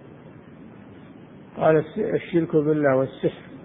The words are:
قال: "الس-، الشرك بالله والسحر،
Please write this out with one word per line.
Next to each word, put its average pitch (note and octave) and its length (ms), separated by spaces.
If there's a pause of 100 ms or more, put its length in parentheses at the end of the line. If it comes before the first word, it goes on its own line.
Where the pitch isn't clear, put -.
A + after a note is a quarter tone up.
(1600)
قال: D#3+ 200
"الس-، - 220
الشرك E3 560
بالله D3 400
والسحر، C3+ 460 (240)